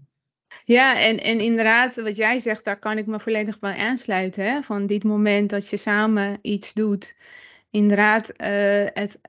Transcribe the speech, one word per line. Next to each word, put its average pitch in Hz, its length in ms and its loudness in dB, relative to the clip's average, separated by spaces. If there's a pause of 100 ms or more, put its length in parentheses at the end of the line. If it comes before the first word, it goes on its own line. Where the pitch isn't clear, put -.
(640)
Ja, 247 340 4
en, 214 240 2
en 226 160 0
inderdaad, 226 560 2
wat 220 200 -6
jij 220 240 0
zegt, 220 260 -4
daar 202 140 -4
kan 214 180 -4
ik 214 80 -6
me 214 140 -4
volledig 214 400 -4
bij 196 180 -6
aansluiten, 196 680 -2
hè? 269 160 -2
Van 202 240 -4
dit 202 180 -2
moment 208 460 2
dat 202 200 -4
je 208 80 -4
samen 208 640 0
iets 202 320 -6
doet. 208 420 -2 (540)
Inderdaad, 208 600 4
eh, 202 640 0
het 202 360 -8